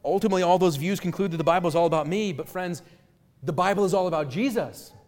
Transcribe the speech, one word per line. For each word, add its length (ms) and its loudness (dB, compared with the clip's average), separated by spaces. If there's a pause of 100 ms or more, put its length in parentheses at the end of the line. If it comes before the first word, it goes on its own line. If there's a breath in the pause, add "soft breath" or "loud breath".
Ultimately, 380 2
all 160 4
those 160 4
views 240 -2
conclude 320 -2
that 60 -4
the 60 -2
Bible 240 2
is 60 0
all 140 4
about 180 0
me. 260 -2
But 160 -8
friends, 360 -8 (580 soft breath)
the 120 -4
Bible 320 2
is 100 2
all 100 2
about 240 -2
Jesus. 640 -4 (140)